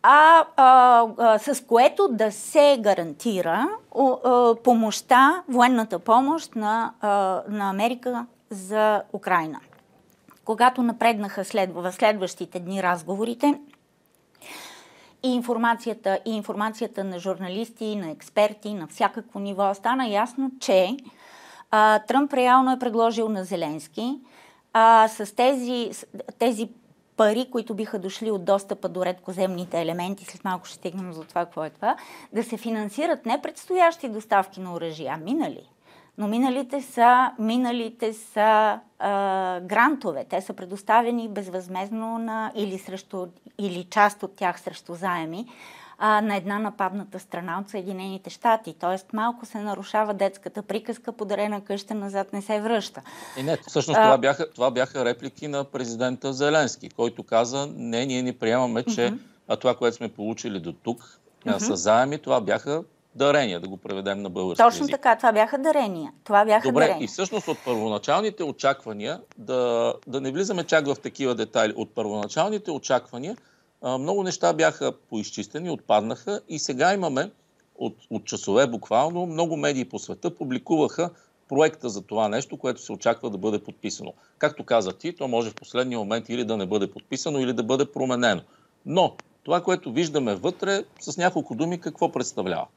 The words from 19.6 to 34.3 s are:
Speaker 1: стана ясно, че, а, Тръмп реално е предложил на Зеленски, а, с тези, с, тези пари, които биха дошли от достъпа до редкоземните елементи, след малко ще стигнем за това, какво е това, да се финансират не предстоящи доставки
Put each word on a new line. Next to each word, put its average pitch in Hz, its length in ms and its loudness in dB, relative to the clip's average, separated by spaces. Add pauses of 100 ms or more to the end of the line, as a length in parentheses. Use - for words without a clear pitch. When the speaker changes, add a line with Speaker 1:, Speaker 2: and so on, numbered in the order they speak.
Speaker 1:
стана 240 340 -2
ясно, 240 420 -2 (100)
че, 190 360 2 (720)
а, 214 280 6
Тръмп 262 360 0
реално 254 380 4
е 254 60 -2
предложил 226 500 0
на 196 160 -4
Зеленски, 180 760 -6 (520)
а, 226 360 8
с 214 260 -8
тези, 247 580 0
с, - 140 -16 (320)
тези 226 300 0 (480)
пари, 220 360 2
които 233 220 -4
биха 214 240 -6
дошли 196 320 -8
от 196 140 -4
достъпа 196 440 -2
до 180 160 -4
редкоземните 180 760 -4
елементи, 175 440 -6
след - 200 -20
малко 185 220 -6
ще - 100 -18
стигнем 180 360 -10
за 160 120 -14
това, 170 200 -4
какво 165 200 -8
е 151 60 -10
това, 226 260 -4 (360)
да 220 120 -4
се 226 120 -8
финансират 226 680 -4
не 262 160 -2
предстоящи 330 640 0
доставки 202 520 -2